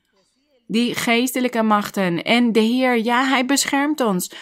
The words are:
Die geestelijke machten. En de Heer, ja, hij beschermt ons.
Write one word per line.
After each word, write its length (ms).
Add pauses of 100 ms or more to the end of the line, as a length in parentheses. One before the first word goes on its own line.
(680)
Die 280
geestelijke 680
machten. 600
En 280
de 80
Heer, 440
ja, 240
hij 180
beschermt 560
ons. 300 (100)